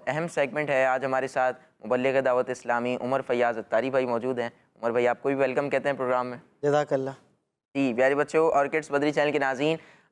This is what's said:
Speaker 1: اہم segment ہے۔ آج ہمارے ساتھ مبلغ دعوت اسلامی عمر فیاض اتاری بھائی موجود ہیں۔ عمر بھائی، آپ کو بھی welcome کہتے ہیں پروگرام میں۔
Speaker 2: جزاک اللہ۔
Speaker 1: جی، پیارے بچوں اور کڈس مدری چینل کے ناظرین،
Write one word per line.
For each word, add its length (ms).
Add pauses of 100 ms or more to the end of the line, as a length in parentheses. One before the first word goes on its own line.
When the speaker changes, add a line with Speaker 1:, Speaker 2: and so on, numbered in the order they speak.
Speaker 1:
اہم 220
segment 420
ہے۔ 160
آج 180
ہمارے 240
ساتھ 580
مبلغ 340
دعوت 300
اسلامی 500
عمر 260
فیاض 320
اتاری 320
بھائی 160
موجود 320
ہیں۔ 100
عمر 420
بھائی، 180
آپ 140
کو 60
بھی 80
welcome 340
کہتے 180
ہیں 80
پروگرام 300
میں۔ 120 (240)
Speaker 2:
جزاک 300
اللہ۔ 180 (640)
Speaker 1:
جی، 220
پیارے 180
بچوں 360
اور 160
کڈس 240
مدری 220
چینل 200
کے 60
ناظرین، 380 (360)